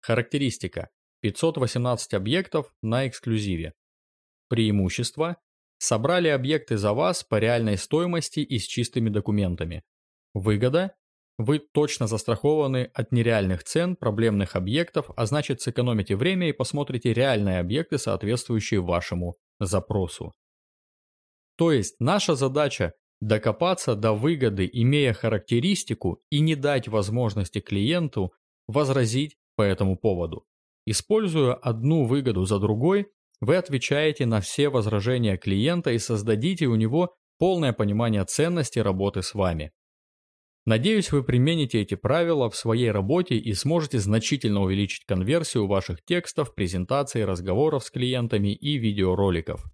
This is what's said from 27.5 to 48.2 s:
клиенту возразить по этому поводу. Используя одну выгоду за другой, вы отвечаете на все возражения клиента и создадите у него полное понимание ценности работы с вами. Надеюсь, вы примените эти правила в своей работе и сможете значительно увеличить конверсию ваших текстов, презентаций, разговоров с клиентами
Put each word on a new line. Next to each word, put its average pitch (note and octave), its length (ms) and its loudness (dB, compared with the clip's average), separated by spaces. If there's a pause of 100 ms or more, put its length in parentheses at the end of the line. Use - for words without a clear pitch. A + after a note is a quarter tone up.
клиенту A2 720 -2 (340)
возразить C3 680 0 (200)
по A2 60 2
этому F#2+ 360 2
поводу. F2 480 -2 (400)
Используя D#3+ 680 2
одну C3 540 2
выгоду A#2 400 2
за G2+ 120 2
другой, C3+ 500 2 (320)
вы A#2+ 140 2
отвечаете D3 720 0
на A2+ 140 2
все C#3 280 0
возражения A2 680 0
клиента B2+ 560 0
и A#2 60 2
создадите A2+ 680 0
у A#2 80 2
него A2+ 400 0 (240)
полное E3 340 2
понимание G#2+ 520 0
ценности D#3 560 0
работы G2 420 0
с - 100 -8
вами. E2+ 380 -2 (960)
Надеюсь, E3 460 2
вы C#3+ 100 2
примените B2+ 580 2
эти G2+ 140 -2
правила D3 560 0
в - 60 -12
своей A#2 340 0
работе A#2 460 0
и A2 180 -2
сможете D3 460 0
значительно G#2+ 600 0
увеличить G2 440 -2
конверсию G#2 640 0
ваших F#2+ 360 -2
текстов, E3+ 480 -4
презентаций, G#2 720 -2
разговоров G2 600 0
с - 80 -16
клиентами A#2+ 600 0